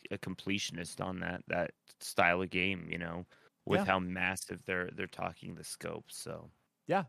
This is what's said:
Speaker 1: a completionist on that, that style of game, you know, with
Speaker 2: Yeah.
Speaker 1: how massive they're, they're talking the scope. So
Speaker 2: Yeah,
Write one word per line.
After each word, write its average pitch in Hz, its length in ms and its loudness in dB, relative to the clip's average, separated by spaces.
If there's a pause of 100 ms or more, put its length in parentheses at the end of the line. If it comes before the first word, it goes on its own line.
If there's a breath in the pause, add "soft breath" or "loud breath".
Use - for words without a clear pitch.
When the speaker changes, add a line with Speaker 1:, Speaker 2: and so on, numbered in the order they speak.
(120)
Speaker 1:
a 101 80 -2
completionist 92 840 -2
on 92 180 -2
that, 87 260 -2
that 85 240 2 (280)
style 87 440 6
of 90 80 -2
game, 90 400 0
you 85 80 -4
know, 85 260 -4 (400 soft breath)
with 180 160 6
Speaker 2:
Yeah. 196 40 2
Speaker 1:
how 95 140 6
massive 92 680 -2
they're, 90 280 0
they're 92 140 -4
talking 90 480 -6
the 82 80 -12
scope. 82 480 -8
So 82 400 -10 (360)
Speaker 2:
Yeah, 175 220 2